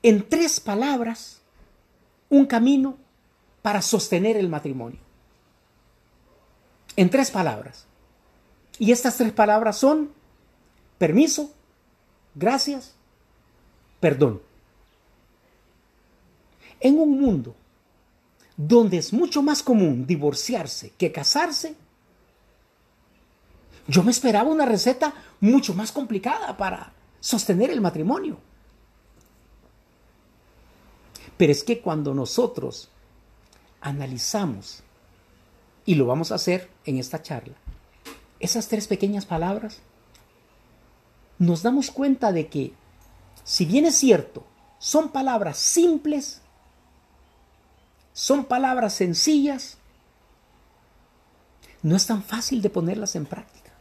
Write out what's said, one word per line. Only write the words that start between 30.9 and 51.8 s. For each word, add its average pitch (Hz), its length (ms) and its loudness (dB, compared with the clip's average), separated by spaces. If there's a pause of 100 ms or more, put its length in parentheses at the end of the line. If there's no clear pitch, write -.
Pero 160 120 6
es 143 140 0
que 233 160 -2
cuando 151 320 -4
nosotros 135 760 -4 (920)
analizamos, 139 1000 -8 (1040)
y 185 80 4
lo 143 100 4
vamos 147 260 -2
a - 40 -4
hacer 180 340 -4 (160)
en 135 140 -4
esta 127 240 -10
charla, 123 320 -12 (840)
esas 220 300 -6
tres 214 180 -4
pequeñas 202 380 -2
palabras, 190 560 -6 (1600)
nos 170 240 2
damos 254 280 0
cuenta 262 420 0
de 160 160 -2
que, - 260 -6 (680)
si - 220 -2
bien 254 220 2
es 320 100 2
cierto, 208 480 2 (340)
son 311 300 0
palabras 240 480 -2
simples, 302 840 0 (1700)
son 277 320 0
palabras 254 480 -2
sencillas, 277 840 0 (2000)